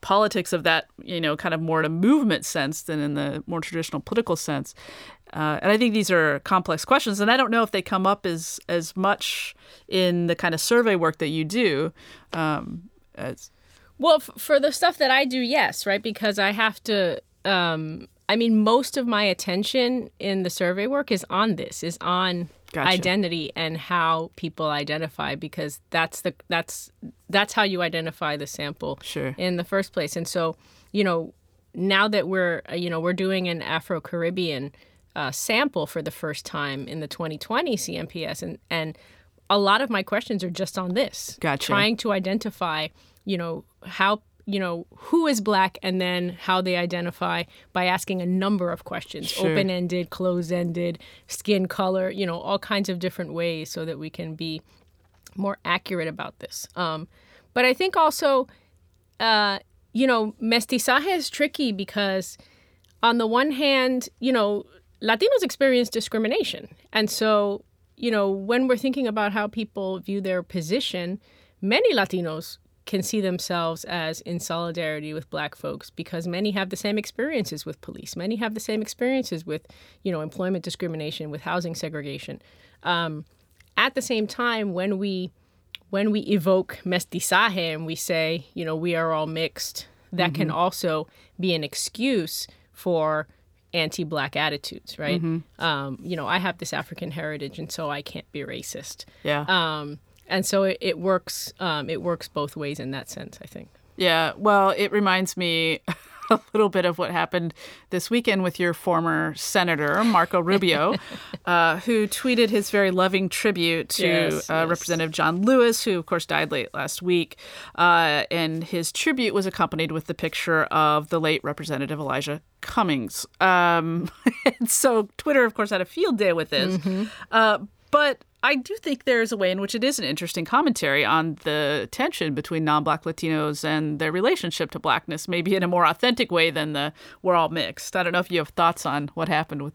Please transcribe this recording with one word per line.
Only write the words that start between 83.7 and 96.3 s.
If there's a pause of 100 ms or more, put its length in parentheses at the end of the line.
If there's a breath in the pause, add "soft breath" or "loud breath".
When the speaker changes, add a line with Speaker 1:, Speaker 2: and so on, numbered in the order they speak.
Speaker 2:
at
the
same
time,
when
we, (580)
when
we
evoke
mestizaje
and
we
say,
you
know,
"We
are
all
mixed," (240 soft breath)
that
can
Speaker 1:
Mm-hmm.
Speaker 2:
also (320 soft breath)
be
an
excuse (240 soft breath)
for (460 soft breath)
anti-Black
attitudes,
right?
Speaker 1:
Mm-hmm.
Speaker 2:
Um,
you
know,
I